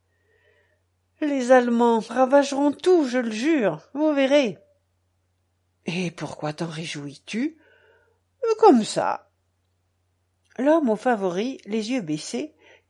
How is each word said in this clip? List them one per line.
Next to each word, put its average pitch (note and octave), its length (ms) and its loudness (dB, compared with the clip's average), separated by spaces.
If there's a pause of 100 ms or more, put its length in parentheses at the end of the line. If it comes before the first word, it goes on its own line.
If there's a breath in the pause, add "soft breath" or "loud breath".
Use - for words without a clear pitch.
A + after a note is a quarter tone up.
(1200)
Les C4+ 320 0
Allemands A#3+ 480 4
ravageront C4+ 720 2
tout, F4 340 2
je A#3+ 120 -2
le A#3 120 -4
jure, G#3+ 640 -2
vous D4+ 180 0
verrez. C4+ 460 2 (1300)
Et F3 240 -4
pourquoi D3+ 420 -10
t'en E3 140 -8
réjouis-tu ? D#3 920 -10 (1000 soft breath)
Comme C#4+ 240 6
ça. - 480 -4 (1300)
L'homme D4 320 2
aux G#3+ 60 0
favoris, G#3 720 -4
les G#3+ 260 -6
yeux C4 80 -2
baissés, F3+ 540 -8 (360 soft breath)